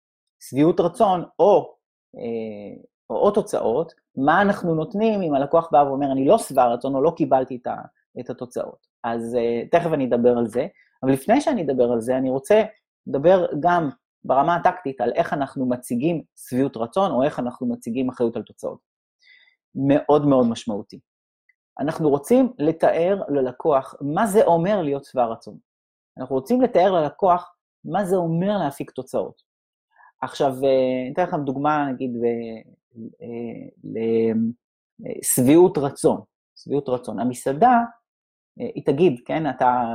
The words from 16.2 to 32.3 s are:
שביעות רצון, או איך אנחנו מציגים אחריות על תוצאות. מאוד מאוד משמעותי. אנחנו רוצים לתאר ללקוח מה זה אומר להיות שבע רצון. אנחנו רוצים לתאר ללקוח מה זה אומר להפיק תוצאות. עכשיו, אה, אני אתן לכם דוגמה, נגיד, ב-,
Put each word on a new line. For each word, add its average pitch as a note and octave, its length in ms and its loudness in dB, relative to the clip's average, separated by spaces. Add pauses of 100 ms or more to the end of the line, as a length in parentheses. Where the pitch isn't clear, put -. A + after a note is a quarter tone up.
שביעות C3 420 -4
רצון, F#3 340 -2
או B2+ 120 0
איך C#3+ 160 -2
אנחנו B2 280 -6
מציגים A#2+ 420 -4
אחריות A#2+ 260 -2
על G#2+ 80 -6
תוצאות. - 360 -12 (960)
מאוד C#3+ 520 2
מאוד B2+ 200 4
משמעותי. G#2+ 520 -8 (800)
אנחנו D3+ 300 -2
רוצים A#3+ 480 2
לתאר E3 720 0
ללקוח C3+ 720 -2
מה D#3+ 260 -2
זה G3+ 180 4
אומר E3+ 360 2
להיות C#3 240 -4
שבע B2 200 0
רצון. A2+ 320 -10 (600)
אנחנו C3 180 -6
רוצים A#3 260 0
לתאר G3 300 4
ללקוח F3 680 0 (260)
מה F#3 200 -4
זה F3+ 100 0
אומר F3 420 -2
להפיק C#3+ 340 -6
תוצאות. - 500 -8 (800)
עכשיו, C#3 260 0
אה, C3 560 2
אני B2+ 100 -8
אתן F3+ 100 0
לכם F3 200 -2
דוגמה, C#3+ 480 0
נגיד, B2+ 200 -6 (100)
ב-, A#2+ 40 0 (960)